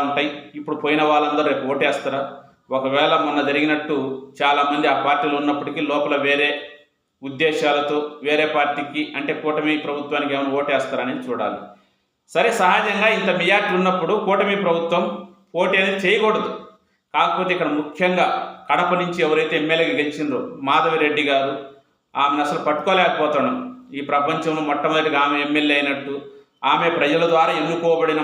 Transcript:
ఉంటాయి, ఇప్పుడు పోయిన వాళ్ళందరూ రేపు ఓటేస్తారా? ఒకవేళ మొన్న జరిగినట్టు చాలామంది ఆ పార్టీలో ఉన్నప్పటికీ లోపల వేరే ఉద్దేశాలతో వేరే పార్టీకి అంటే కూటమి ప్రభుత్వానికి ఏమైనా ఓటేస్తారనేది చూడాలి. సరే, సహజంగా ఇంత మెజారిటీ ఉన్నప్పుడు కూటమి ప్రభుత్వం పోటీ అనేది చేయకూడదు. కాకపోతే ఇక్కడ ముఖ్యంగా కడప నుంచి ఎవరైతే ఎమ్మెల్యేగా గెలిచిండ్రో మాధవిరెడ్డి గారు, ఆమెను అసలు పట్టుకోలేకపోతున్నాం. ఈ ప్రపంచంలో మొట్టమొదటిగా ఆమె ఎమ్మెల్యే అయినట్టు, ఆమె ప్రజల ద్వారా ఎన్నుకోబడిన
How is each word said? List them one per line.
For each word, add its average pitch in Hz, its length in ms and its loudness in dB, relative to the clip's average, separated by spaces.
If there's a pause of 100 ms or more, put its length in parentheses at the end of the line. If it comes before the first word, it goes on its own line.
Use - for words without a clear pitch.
ఉంటాయి, 147 240 0 (300)
ఇప్పుడు 151 240 -6
పోయిన 151 180 2 (100)
వాళ్ళందరూ 147 400 2
రేపు 131 220 -2
ఓటేస్తారా? 139 480 0 (560)
ఒకవేళ 139 360 2 (120)
మొన్న 147 240 0
జరిగినట్టు 151 480 0 (420)
చాలామంది 143 540 2
ఆ - 20 0 (100)
పార్టీలో 143 360 0
ఉన్నప్పటికీ 147 400 -2 (100)
లోపల 147 240 0 (120)
వేరే 143 220 2 (720)
ఉద్దేశాలతో 147 760 0 (240)
వేరే 151 320 2
పార్టీకి 147 480 -2 (140)
అంటే 151 160 -4 (100)
కూటమి 151 320 0 (100)
ప్రభుత్వానికి 147 520 -4
ఏమైనా 139 200 -2
ఓటేస్తారనేది 131 720 -2
చూడాలి. 107 320 -4 (720)
సరే, 208 180 4
సహజంగా 208 560 2 (120)
ఇంత 190 100 -2 (100)
మెజారిటీ 196 400 2
ఉన్నప్పుడు 185 340 2 (140)
కూటమి 202 380 2
ప్రభుత్వం 170 400 0 (500)
పోటీ 190 220 2
అనేది 196 300 0
చేయకూడదు. 214 440 2 (640)
కాకపోతే 170 400 2
ఇక్కడ 165 260 0
ముఖ్యంగా 180 480 0 (420)
కడప 175 220 2 (100)
నుంచి 175 260 -2
ఎవరైతే 156 340 0
ఎమ్మెల్యేగా 160 400 0
గెలిచిండ్రో 147 400 -4 (280)
మాధవిరెడ్డి 151 640 2
గారు, 135 240 0 (680)
ఆమెను 143 220 2
అసలు 160 220 -2
పట్టుకోలేకపోతున్నాం. 151 880 2 (400)
ఈ 143 40 -6 (100)
ప్రపంచంలో 160 580 0
మొట్టమొదటిగా 156 560 2
ఆమె 147 200 0
ఎమ్మెల్యే 147 340 2
అయినట్టు, 139 340 -2 (580)
ఆమె 165 160 2 (120)
ప్రజల 156 240 2 (100)
ద్వారా 165 180 4 (100)
ఎన్నుకోబడిన 165 640 0